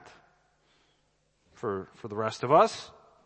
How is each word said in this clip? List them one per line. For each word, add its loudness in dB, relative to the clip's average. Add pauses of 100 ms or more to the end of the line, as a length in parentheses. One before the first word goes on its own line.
(1500)
for, -8
for -16
the -10
rest -6
of 0
us, 4 (340)